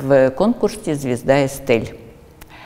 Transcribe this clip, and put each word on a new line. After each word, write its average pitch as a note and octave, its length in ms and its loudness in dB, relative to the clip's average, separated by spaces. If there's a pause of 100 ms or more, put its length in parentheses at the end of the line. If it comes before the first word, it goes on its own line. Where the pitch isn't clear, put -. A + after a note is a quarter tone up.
в C3+ 300 4
конкурсе G3+ 640 -2
«Звезда C3+ 500 0
Эстель». - 500 -2 (720)